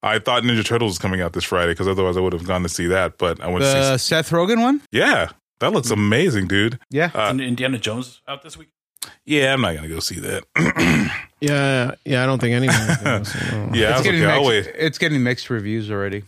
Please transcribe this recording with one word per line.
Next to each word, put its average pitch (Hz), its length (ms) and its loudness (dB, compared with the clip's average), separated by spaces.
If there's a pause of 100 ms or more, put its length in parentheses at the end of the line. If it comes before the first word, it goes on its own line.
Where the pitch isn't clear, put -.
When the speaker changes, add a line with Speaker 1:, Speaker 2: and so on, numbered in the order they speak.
Speaker 1:
I 107 160 2
thought 123 260 0
Ninja 117 200 2
Turtles 117 280 0
was 85 60 -6
coming 95 220 -2
out 82 140 -4
this 90 100 -4
Friday 87 300 0
'cause 92 120 -2
otherwise 95 300 0
I 92 40 0
would 92 120 0
have 87 140 -6
gone 92 160 0
to 87 80 -2
see 90 160 -4
that, 90 320 0
but 85 240 -2
I 80 60 -6
went 90 160 0
to 139 60 4
see 135 80 2
Speaker 2:
The 135 200 2
Seth 160 320 0
Rogen 185 320 2
one? 277 180 2 (100)
Speaker 1:
Yeah. 139 380 2 (300)
That 156 160 0
looks 120 160 0
amazing, 110 560 2
dude. 101 320 0 (120)
Speaker 2:
Yeah. 160 240 0
Speaker 1:
Uh, 107 120 0
Speaker 3:
Isn't 131 160 0
Indiana 127 340 -2
Jones 117 500 -8
out 139 160 -12
this 160 140 -18
week? 160 120 -20 (580)
Speaker 1:
Yeah, 139 260 4
I'm 135 80 2
not 92 140 0
gonna 78 140 -10
go 80 120 -6
see 85 200 -6
that. - 240 -6 (120)
<clears throat> - 680 0 (160)
Speaker 4:
Yeah, 139 500 2 (120)
yeah, 127 180 0
I 127 40 2
don't 131 120 0
think 120 160 2
anyone 131 220 2
Speaker 1:
<laughs> 110 140 0
Speaker 4:
is 165 80 4
gonna 107 260 -2
see - 140 -8
that. 110 360 -4
Speaker 1:
Yeah, 110 120 4
I 107 40 4
Speaker 2:
It's 123 100 2
Speaker 1:
was 127 40 0
Speaker 2:
getting 175 180 2
Speaker 1:
like, 151 80 4
"I'll 143 180 4
Speaker 2:
mixed, 104 220 2
Speaker 1:
wait." - 80 -14
Speaker 2:
it's 156 200 -2
getting 151 240 2
mixed 123 260 -2
reviews 107 420 -4
already. 101 380 -4